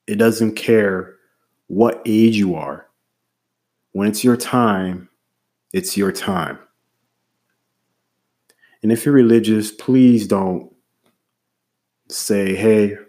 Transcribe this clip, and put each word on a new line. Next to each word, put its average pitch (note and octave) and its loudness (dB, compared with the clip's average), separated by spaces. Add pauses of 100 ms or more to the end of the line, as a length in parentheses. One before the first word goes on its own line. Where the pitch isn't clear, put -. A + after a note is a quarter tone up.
it G#2 -6
doesn't A2 0
care G2+ -2 (520)
what G#2+ -2
age A2+ 2
you F#2+ 0
are. C#2+ -12 (1040)
When G2 -4
it's G#2+ -4
your B2 4
time, F#2+ -2 (640)
it's F#2 -6
your G2 -2
time. - -6 (2250)
And G#2+ 0
if A#2 -2
you're C#3+ 0
religious, A2 4
please B2 2
don't F#2+ -4 (1300)
say, G2 -4
"Hey, G#2+ 2
you G2+ -14